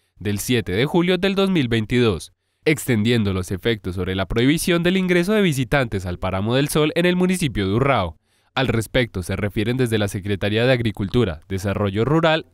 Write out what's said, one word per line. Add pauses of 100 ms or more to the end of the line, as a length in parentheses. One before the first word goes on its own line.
(200)
del
siete
de
julio
del
dos
mil
veintidós, (320)
extendiéndolo
los
efectos
sobre
la
prohibición
del
ingreso
de
visitantes
al
Páramo
del
Sol
en
el
municipio
de
Urrao. (360)
Al
respecto
se
refieren
desde
la
Secretaría
de
Agricultura,
Desarrollo
Rural